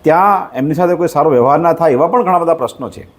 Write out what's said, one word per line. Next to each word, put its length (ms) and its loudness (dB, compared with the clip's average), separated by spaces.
ત્યાં 540 0
એમની 160 -4
સાથે 200 0
કોઈ 140 -2
સારો 220 0
વ્યવહાર 300 2
ના 120 2
થાય, 200 0
એવા 140 2
પણ 180 0
ઘણા 140 0
બધા 160 0
પ્રશ્નો 360 -8
છે. 120 -20